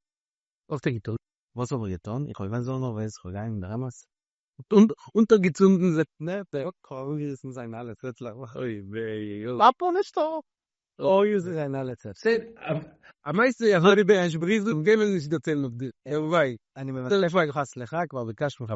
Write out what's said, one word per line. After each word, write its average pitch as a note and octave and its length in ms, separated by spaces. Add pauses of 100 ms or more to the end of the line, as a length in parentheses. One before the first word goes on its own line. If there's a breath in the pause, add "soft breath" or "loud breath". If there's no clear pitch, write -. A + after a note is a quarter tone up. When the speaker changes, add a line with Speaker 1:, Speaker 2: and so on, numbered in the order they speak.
(680)
Speaker 1:
וואס C#3+ 120
האט - 60
ער D3 60
געטון? A2+ 240 (400)
Speaker 2:
וואס A#2+ 160
האט C3 80
ער G#2+ 80
געטון? G#2+ 400
איך A2+ 120
האב G2 80
געווען A#2+ 140
אזוי C3 180
נאך, B2+ 120
ווייסט, G#2+ 260
איך - 80
האב F2+ 80
געגאנגען A2 180
אין G#2 80
דער F#2 120
רמאס. B2 340 (680)
Speaker 1:
און, G#3+ 140 (280 soft breath)
אונטערגעצונדן F#3+ 800
זעט, D#3 100 (140)
Speaker 2:
נע, F3 200 (120)
דער C#3+ 140
האט F#3 160
קאל C#3 360
געריסן, C#3+ 320
זיין A#2+ 240
אלע A#2 200
צעטלעך. B2 640
Speaker 1:
אוי, A#2+ 240
וויי, G#2+ 640
יא. A#2+ 160
Speaker 2:
פאפע C4 380
נישט G4 220
דא. E4 40 (760)
אוי, G3 420
זיי F3 140
זיין C#3+ 200
אלע C3 200
צעטלעך. G#2+ 280
Speaker 1:
זיי, A3+ 160 (180)
א, - 160 (560 soft breath)
א D3+ 40
מייסטער, A#3 360
יא, G3+ 80
האט F#3 200
די G#3 80
ביי, F#3 200
איך D#3+ 120
בריז, G3 320
און D#3 140
גיי G#3 140
מיר G#3+ 180
נישט D3 160
דערציילן D3+ 340
אויף B2 100
דיר. B2 160 (180)
Speaker 2:
יא, D3+ 100
וויי, D#3 380 (200)
אני C3+ 160
מיין, D3+ 360
סליחה, D#3 360
סליחה, B2+ 440
כבר B2+ 160
ביקשתי A#2+ 380
ממך A2+ 120